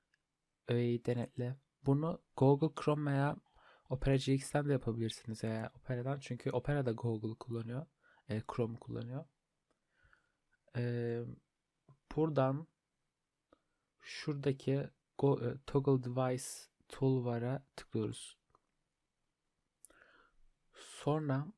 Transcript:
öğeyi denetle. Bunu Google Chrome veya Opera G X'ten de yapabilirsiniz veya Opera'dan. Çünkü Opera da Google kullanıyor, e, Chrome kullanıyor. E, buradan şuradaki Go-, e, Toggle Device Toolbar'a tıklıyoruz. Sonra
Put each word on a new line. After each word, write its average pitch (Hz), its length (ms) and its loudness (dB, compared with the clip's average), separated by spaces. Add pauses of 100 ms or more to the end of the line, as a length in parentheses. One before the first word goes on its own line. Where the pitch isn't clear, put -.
(680)
öğeyi 120 360 2
denetle. 123 520 -2 (260)
Bunu 151 400 2 (140)
Google 143 460 6
Chrome 147 300 2
veya 143 240 2 (520)
Opera 135 280 4
G 135 180 2
X'ten 143 340 0
de 143 40 4
yapabilirsiniz 113 720 -2
veya 113 300 -4
Opera'dan. 131 460 -4
Çünkü 127 300 -6
Opera 139 360 0
da 117 60 2
Google 113 460 -2
kullanıyor, 117 480 -6 (420)
e, 110 120 -2
Chrome 113 380 -2
kullanıyor. 120 460 -8 (1500)
E, 120 460 -2 (960)
buradan 147 520 2 (1300)
şuradaki 139 920 -2 (280)
Go-, 139 360 4
e, 131 120 -10
Toggle 135 380 4
Device 127 400 0 (440)
Toolbar'a 127 800 0 (100)
tıklıyoruz. - 600 -6 (2250)
Sonra 147 840 -2